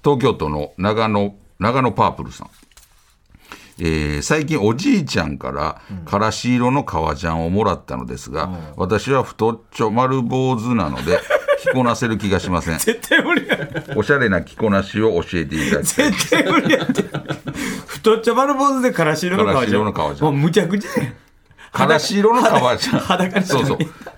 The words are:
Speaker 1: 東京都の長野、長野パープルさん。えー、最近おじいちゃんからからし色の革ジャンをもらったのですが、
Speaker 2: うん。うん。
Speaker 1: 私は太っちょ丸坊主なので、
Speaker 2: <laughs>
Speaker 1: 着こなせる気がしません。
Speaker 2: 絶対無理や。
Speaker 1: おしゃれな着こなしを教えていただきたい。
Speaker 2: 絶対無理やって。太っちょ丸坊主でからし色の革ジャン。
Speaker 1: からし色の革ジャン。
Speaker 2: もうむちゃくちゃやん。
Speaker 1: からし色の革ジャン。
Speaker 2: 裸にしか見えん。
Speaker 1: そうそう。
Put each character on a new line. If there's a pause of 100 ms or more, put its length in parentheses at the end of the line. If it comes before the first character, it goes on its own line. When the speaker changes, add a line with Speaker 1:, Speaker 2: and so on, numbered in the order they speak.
Speaker 1:
東
京
都
の
長
野、 (240)
長
野
パ
ー
プ
ル
さ
ん。 (1300)
え
ー、
最
近
お
じ
い
ち
ゃ
ん
か
ら (220)
か
ら
し
色
の
革
ジ
ャ
ン
を
も
ら
っ
た
の
で
す
が、
Speaker 2:
う
ん。
う
ん。 (160)
Speaker 1:
私
は
太
っ (120)
ち
ょ
丸
坊
主
な
の
で、 (200)
Speaker 2:
<laughs>
Speaker 1:
着
こ
な
せ
る
気
が
し
ま
せ
ん。
Speaker 2:
絶
対
無
理
や。 (380)
Speaker 1:
お
し
ゃ
れ
な
着
こ
な
し
を
教
え
て
い
た
だ
き
た
い。
Speaker 2:
絶
対
無
理
や
っ
て。 (840)
太
っ
ち
ょ
丸
坊
主
で
か
ら
し
色
の
革
ジ
ャ
ン。
Speaker 1:
か
ら
し
色
の
革
ジ
ャ
ン。
Speaker 2:
も
う (100)
む
ち
ゃ
く
ち
ゃ
や
ん。 (580)
Speaker 1:
か
ら
し
色
の
革
ジ
ャ
ン。
Speaker 2:
裸
に
し
か
見
え
ん。
Speaker 1:
そ
う
そ
う。 (280)